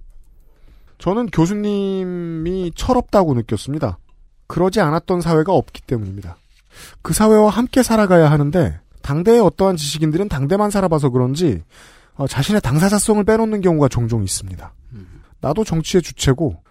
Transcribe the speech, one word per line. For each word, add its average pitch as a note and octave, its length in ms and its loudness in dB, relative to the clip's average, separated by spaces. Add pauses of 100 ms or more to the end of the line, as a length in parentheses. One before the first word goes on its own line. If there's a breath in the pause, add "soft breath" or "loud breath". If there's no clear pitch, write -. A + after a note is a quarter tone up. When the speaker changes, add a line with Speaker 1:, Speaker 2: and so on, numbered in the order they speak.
(1000)
Speaker 1:
저는 G#3+ 280 -2
교수님이 F#3 1500 -4
철없다고 G#3+ 600 0
느꼈습니다. A#2 640 -4 (480)
그러지 F#3+ 340 0
않았던 E3+ 400 0
사회가 D#3+ 320 2
없기 - 300 -2
때문입니다. F#2+ 540 -8 (680 loud breath)
그 - 100 -6
사회와 G#3+ 380 6
함께 B3 320 0
살아가야 F#3 480 4
하는데, D3 480 0 (240)
당대의 F3+ 380 2
어떠한 F#3+ 360 2
지식인들은 D#3 520 -4
당대만 F#3 420 -2
살아봐서 E3 400 0
그런지, B2+ 520 0 (520 soft breath)
어, C#3 120 -4
자신의 G3 360 0
당사자성을 G3 600 2
빼놓는 A3 360 0
경우가 D#3+ 280 4
종종 A#2 340 -2
있습니다. F#2 500 -10 (220 loud breath)
Speaker 2:
음. F#2+ 120 -18 (340 loud breath)
Speaker 1:
나도 D#3+ 240 -2
정치의 E3 380 0
주체고 C#3 540 -2 (140)